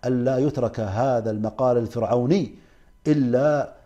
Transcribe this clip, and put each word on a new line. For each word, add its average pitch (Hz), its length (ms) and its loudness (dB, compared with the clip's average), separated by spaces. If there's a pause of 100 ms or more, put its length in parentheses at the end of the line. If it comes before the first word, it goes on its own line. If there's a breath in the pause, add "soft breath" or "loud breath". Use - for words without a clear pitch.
ألا 127 320 0
يترك 131 420 -2
هذا 113 520 -2
المقال 110 460 0
الفرعوني 120 800 0 (520 loud breath)
إلا 139 640 2 (120)